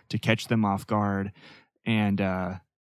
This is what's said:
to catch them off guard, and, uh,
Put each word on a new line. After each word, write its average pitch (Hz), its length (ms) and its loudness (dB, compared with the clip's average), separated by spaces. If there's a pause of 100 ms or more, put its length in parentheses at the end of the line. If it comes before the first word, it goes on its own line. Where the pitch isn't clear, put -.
to 104 80 -4
catch 110 300 0
them 110 180 2
off 98 220 -2
guard, 101 440 0 (540)
and, 104 340 2
uh, 92 360 -2 (300)